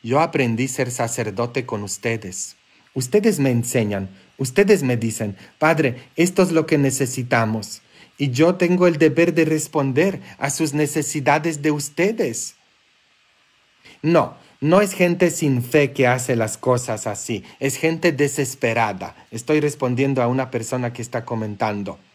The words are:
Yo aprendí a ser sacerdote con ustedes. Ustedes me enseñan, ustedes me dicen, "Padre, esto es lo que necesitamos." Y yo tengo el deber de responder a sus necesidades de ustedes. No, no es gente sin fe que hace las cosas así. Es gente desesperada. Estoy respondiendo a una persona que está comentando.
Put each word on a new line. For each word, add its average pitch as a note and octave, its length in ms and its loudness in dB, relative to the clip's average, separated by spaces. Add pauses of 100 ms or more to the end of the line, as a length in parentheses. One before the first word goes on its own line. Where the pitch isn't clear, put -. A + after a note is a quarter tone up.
Yo B2 160 2
aprendí C3 460 0
a C3+ 40 -6
ser B2 220 -4
sacerdote A#2+ 720 -4
con G#2 180 -6
ustedes. G#2 760 -8 (360)
Ustedes G3+ 460 2
me C3+ 100 4
enseñan, G#2 600 0 (280)
ustedes F#3 460 2
me B2+ 140 0
dicen, A2 380 -4 (220)
"Padre, D3+ 580 0
esto F3+ 280 2
es E3+ 80 2
lo D#3+ 140 2
que D#3+ 120 2
necesitamos." A#2+ 1040 -2 (360)
Y C#3+ 140 -2
yo D#3+ 240 4
tengo F3+ 320 4
el D#3 100 2
deber D#3+ 360 4
de D#3 120 4
responder D#3 760 0 (160)
a C#3+ 140 -4
sus D3+ 220 -4
necesidades D3+ 880 0
de D3+ 100 0
ustedes. D3 840 -4 (1500)
No, D#3 360 2 (240)
no E3+ 200 6
es G3 120 0
gente F3 380 2
sin C3+ 320 0
fe C#3+ 280 2
que C3 160 2
hace B2 300 0
las A2 200 -2
cosas A#2+ 480 -2
así. G#2 380 -6 (160)
Es C3+ 160 -4
gente E3 380 0
desesperada. A#2 1000 -2 (160)
Estoy D3+ 280 0
respondiendo C#3 600 0
a A#2+ 60 2
una B2+ 220 -2
persona A#2+ 440 -4
que B2 80 -12
está A#2+ 240 -8
comentando. G#2 720 -6 (160)